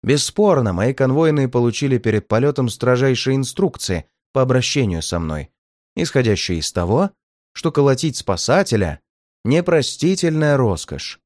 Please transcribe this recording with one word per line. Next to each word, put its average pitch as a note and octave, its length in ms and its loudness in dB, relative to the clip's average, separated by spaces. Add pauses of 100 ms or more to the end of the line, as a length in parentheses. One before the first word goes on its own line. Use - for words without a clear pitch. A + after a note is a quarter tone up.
Бесспорно, C#3+ 680 2
мои A2 200 0
конвойные C#3 560 2
получили B2 480 0
перед G#2+ 300 -2
полётом B2+ 420 0
строжайшие B2+ 640 0
инструкции C3+ 720 -4 (260)
по C3 80 2
обращению B2 600 0
со F2 180 -4
мной, D#2 320 -6 (440)
исходящие A2 640 0
из - 120 -6
того, A2 400 0 (420)
что - 180 -4
колотить C#3 460 0
спасателя — G2+ 840 0 (420)
непростительная D#3 1120 0
роскошь. F#2+ 680 -4